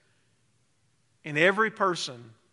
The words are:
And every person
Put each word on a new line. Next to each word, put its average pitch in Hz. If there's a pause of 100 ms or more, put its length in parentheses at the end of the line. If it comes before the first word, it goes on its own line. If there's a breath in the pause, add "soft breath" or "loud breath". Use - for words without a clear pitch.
(1200)
And 147
every 196
person 156 (200)